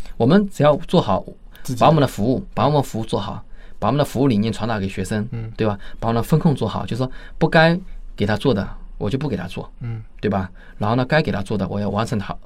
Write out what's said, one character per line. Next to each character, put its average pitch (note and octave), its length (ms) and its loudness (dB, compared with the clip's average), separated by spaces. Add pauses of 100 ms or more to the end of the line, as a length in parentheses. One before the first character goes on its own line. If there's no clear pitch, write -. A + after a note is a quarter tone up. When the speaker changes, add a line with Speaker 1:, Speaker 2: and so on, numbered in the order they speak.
(180)
Speaker 1:
我 A#2 80 2
们 G3 240 6
只 - 140 0
要 D3 120 6 (120)
做 F3 140 4
好， F#2+ 220 0 (400)
Speaker 2:
自 B2+ 100 -4
己 A#2 60 -2
的。 - 20 2
Speaker 1:
把 A#2+ 60 8
我 D#3 60 8
们 D3+ 80 6
的 - 60 6
服 G#2+ 240 0
务， - 220 -2
把 A2 120 2
我 D3 60 2
们 D3 120 4
服 - 160 -6
务 A2 60 -4
做 A2+ 140 -2
好， G#2 240 -6 (360)
把 G2+ 80 0
我 A#2 40 2
们 C#3 60 2
的 D3 60 4
服 A#2+ 180 0
务 C#3+ 60 6
理 A#2 100 4
念 A2 140 2
传 G#2+ 160 -4
达 A2 120 -2
给 F#2+ 80 -2
学 F#2+ 160 -6
生， G#2 280 -2
Speaker 2:
嗯。 A2+ 240 -8
Speaker 1:
对 A2 100 0
吧？ G#2 140 0 (200)
把 A2+ 100 -2
我 A2+ 40 2
们 A#2 80 2
的 - 20 0
风 D#3 140 4
控 D3+ 160 4
做 A2 140 -2
好， F#2 180 -4
就 - 40 -6
是 A2+ 80 -4
说 B2+ 120 -2 (280)
不 D#3+ 100 2
该 E3 320 6 (360)
给 G#2 100 -2
他 G#2+ 120 2
做 C3 160 2
的， G2 140 -2 (300)
我 G#2 120 -4
就 B2+ 80 0
不 D3+ 100 -4
给 G#2 80 -4
他 F2 120 -6
做， - 220 -10 (100)
Speaker 2:
嗯。 A2+ 240 -8 (180)
Speaker 1:
对 - 80 0
吧？ G2 200 -2 (280)
然 G#2 120 -2
后 A#2 60 2
呢， B2+ 100 2
该 D#3 160 2
给 G#2 100 -2
他 G2+ 100 -2
做 G2+ 160 -4
的， F#2+ 100 -2
我 G2+ 120 -4
要 G2+ 100 -2
完 G#2 160 0
成 A2 140 -2
好， - 260 -6